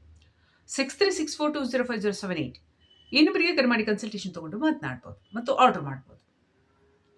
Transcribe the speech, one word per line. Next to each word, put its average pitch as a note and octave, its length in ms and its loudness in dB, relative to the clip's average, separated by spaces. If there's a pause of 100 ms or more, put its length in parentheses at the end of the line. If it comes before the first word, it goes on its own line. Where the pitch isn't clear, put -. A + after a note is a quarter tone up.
(680)
ಸಿಕ್ಸ್ - 300 -4
ತ್ರೀ G4 140 4
ಸಿಕ್ಸ್ D#4+ 260 -4
ಫೋರ್ D4+ 160 0
ಟೂ C#4 120 -4
ಜೀರೋ B3 180 -2
ಫೈವ್ A#3 180 -4
ಜೀರೋ G#3 100 0
ಸೆವೆನ್ F3+ 280 -6
ಏಟ್ B2+ 180 -6 (560)
ಈ C4+ 80 6
ನಂಬರ್‌ಗೆ F4 340 4
ಕರೆ C4 100 4
ಮಾಡಿ A3+ 200 2
ಕನ್ಸಲ್ಟೇಷನ್ G#3 480 -4
ತಗೊಂಡು D#3+ 240 -10
ಮಾತನಾಡ್ಬೋದು A3+ 800 -4
ಮತ್ತು A#3 200 -2
ಆರ್ಡರ್ G#3 260 6
ಮಾಡ್ಬೋದು. - 400 -10 (960)